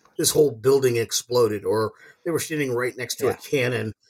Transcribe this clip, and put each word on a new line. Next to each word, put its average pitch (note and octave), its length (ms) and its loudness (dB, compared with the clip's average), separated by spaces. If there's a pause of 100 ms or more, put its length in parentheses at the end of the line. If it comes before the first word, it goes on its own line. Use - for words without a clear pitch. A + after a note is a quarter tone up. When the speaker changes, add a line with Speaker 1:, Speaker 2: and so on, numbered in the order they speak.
(180)
Speaker 1:
This D#3 140 0
whole D3 200 4
building B2 460 2
exploded," A2 640 0
or G#2 300 0 (320)
they E3+ 60 -4
were D3+ 80 0
standing D3 340 -4
right B2 240 -4
next A#2+ 200 -8
to B2 100 -2
a - 20 2
Speaker 2:
Yeah. A#2 80 -2
Speaker 1:
cannon B2 560 -2 (160)